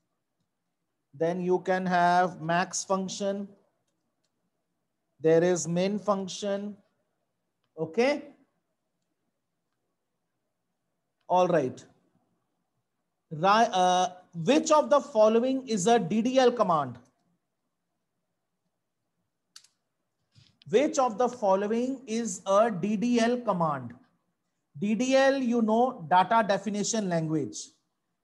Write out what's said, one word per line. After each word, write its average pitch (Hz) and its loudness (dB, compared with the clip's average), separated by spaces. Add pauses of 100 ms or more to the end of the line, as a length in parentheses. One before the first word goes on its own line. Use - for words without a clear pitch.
(1120)
Then 165 -2
you 180 0
can 185 -2
have 175 2
max 170 -4
function. 196 -6 (1700)
There 160 4
is 170 0
min 190 -2
function. 202 -6 (1040)
Okay. 262 -2 (3000)
All 180 4
right. 135 -2 (1500)
Ri-, 196 2
uh, 180 2 (360)
which 285 2
of 294 4
the 285 4
following 240 2
is 208 -2
a 233 4
D 190 -2
D 254 0
L 254 6
command? 165 -2 (3750)
Which 277 0
of 240 -2
the 247 0
following 226 -2
is 220 -6
a 202 4
D 208 -2
D 240 0
L 233 2
command? 165 -4 (840)
D 208 -2
D 254 0
L, 269 4
you 240 0
know, 226 0
data 185 4
definition 202 -4
language. 160 -4 (640)